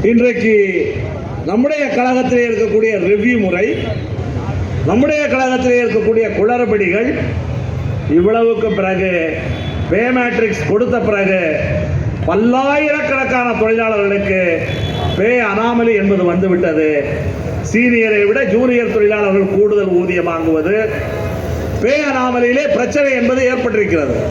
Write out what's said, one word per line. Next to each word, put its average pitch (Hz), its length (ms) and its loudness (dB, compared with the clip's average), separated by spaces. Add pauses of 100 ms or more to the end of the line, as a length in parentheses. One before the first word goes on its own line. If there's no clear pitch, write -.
இன்றைக்கு 233 440 2 (920)
நம்முடைய 285 360 0 (120)
கழகத்திலே 247 540 2
இருக்கக்கூடிய 220 420 2 (160)
ரிவ்யூ 208 260 2 (120)
முறை, 185 200 0 (1200)
நம்முடைய 294 340 2 (100)
கழகத்திலே 254 480 2
இருக்கக்கூடிய 220 440 2 (120)
குளறுபடிகள், 214 720 0 (1080)
இவ்வளவுக்கு 220 600 2
பிறகு 190 320 0 (800)
பே 185 120 2 (160)
மேட்ரிக்ஸ் 226 520 0
கொடுத்த 240 260 0 (120)
பிறகு 190 340 0 (880)
பல்லாயிரக்கணக்கான 269 1160 0 (140)
தொழிலாளர்களுக்கு 202 760 0 (800)
பே 202 120 2 (220)
அனாமலி 233 500 2
என்பது 196 300 2
வந்துவிட்டது. 170 580 2 (840)
சீனியரை 226 580 2
விட 254 100 2 (140)
ஜூனியர் 240 420 2
தொழிலாளர்கள் 202 600 2
கூடுதல் 202 460 2
ஊதியம் 175 300 -2
வாங்குவது, 160 440 0 (1080)
பே 262 120 2 (160)
அனாமலியிலே 254 540 0 (120)
பிரச்சனை 277 420 0
என்பது 254 220 2 (100)
ஏற்பட்டிருக்கிறது. 180 680 0 (140)